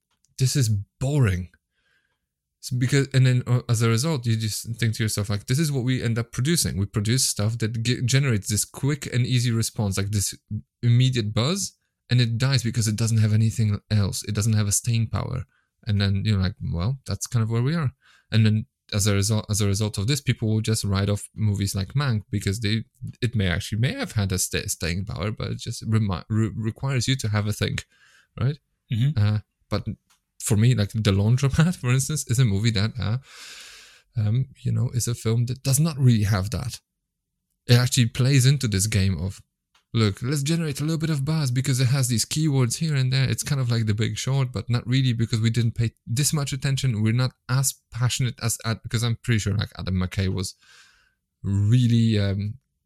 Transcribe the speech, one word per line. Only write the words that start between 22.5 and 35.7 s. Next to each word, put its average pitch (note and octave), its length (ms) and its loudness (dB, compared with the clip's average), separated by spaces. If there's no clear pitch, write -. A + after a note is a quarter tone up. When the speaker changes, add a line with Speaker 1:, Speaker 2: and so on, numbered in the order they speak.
Speaker 1:
they, A2 240 -2
it A#2 140 -2
may G2 140 0
actually, G2+ 300 -2
may C#3 140 0
have C#4 200 -6
had G2 200 0
a F#2 60 0
sta-, - 280 -4
staying F2 380 -4
power, G2+ 260 -6
but G2+ 200 -8
it A#2 80 -8
just - 280 -10
remi-, A2 440 0
re-, A2 240 0
requires A#2+ 520 -4
you C3+ 100 0
to A#2 120 -6
have G#2 180 0
a G#2+ 60 -2
think, - 320 -4
right? C#3 180 -2
Speaker 2:
Mm-hmm. B2 320 0
Speaker 1:
Uh, G#2+ 160 2
but G2+ 180 -4
for - 160 0
me, A#2 180 4
like, G2+ 180 0
The G#2+ 200 0
Laundromat, C3 640 2
<laughs> - 40 -20
for B2 100 -2
instance, C3+ 380 -2
is A#2 100 2
a C3 80 6
movie G#2 240 2
that, A2+ 280 0
uh, G#2 200 -2
um, A2+ 300 0
you A#2+ 100 -2
know, A2+ 220 0
is A2+ 120 -2
a A#2+ 80 -2
film A2+ 320 0
that B2 160 -8
does C3+ 160 0